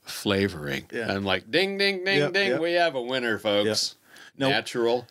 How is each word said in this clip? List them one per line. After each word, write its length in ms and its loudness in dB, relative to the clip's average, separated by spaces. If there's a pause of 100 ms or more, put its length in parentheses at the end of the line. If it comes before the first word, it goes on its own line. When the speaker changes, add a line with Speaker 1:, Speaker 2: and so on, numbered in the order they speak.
Speaker 1:
flavoring. 880 -2
Speaker 2:
Yeah. 220 -4
Speaker 1:
I'm 100 -2
like, 260 -2
"Ding, 280 0
ding, 260 0
ding, 140 2
Speaker 2:
Yep, 140 2
Speaker 1:
ding. 200 2
Speaker 2:
yep. 80 0
Speaker 1:
We 120 0
have 220 2
a 80 -2
winner, 360 0
folks." 280 2
Speaker 2:
Yep. 120 0 (600)
Now 120 0
Speaker 1:
Natural 600 0